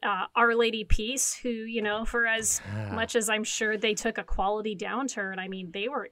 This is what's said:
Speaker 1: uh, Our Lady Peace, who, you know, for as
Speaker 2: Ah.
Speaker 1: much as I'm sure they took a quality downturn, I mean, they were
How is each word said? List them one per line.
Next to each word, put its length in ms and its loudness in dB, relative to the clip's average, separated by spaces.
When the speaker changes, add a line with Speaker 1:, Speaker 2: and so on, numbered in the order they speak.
Speaker 1:
uh, 320 0
Our 200 6
Lady 300 2
Peace, 500 2
who, 140 -6
you 320 -4
know, 240 0
for 220 0
as 340 0
Speaker 2:
Ah. 200 -4
Speaker 1:
much 220 -2
as 140 2
I'm 120 2
sure 360 0
they 160 2
took 240 -2
a 40 -2
quality 540 0
downturn, 600 -2
I 100 -6
mean, 240 -8
they 160 -4
were 240 -4